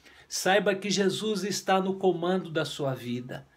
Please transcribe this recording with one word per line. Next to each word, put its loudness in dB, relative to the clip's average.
Saiba 2
que -4
Jesus 0
está 2
no 0
comando 0
da 0
sua -4
vida. -8